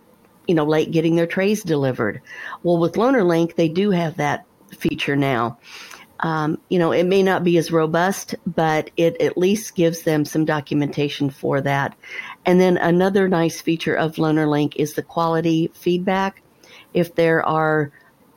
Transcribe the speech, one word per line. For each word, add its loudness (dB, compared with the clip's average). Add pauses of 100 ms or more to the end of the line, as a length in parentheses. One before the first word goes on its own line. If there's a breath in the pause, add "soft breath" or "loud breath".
(480)
you 2
know, 2
late 0
getting 2
their 2
trays -2
delivered. -2 (400 loud breath)
Well, 2
with 0
Loaner 2
Link, 0
they 2
do 0
have -2
that -4 (300)
feature -4
now. -2 (640 loud breath)
Um, -2
you 0
know, 2
it 2
may 4
not 2
be 4
as 0
robust, 0 (120)
but -2
it 2
at 0
least 0
gives 0
them 0
some -2
documentation -2
for -4
that. -2 (480 loud breath)
And 4
then 4
another 2
nice 0
feature -2
of -2
Loaner 2
Link 0
is -2
the -4
quality 0
feedback. -2 (500 loud breath)
If 0
there 2
are, 0 (460 soft breath)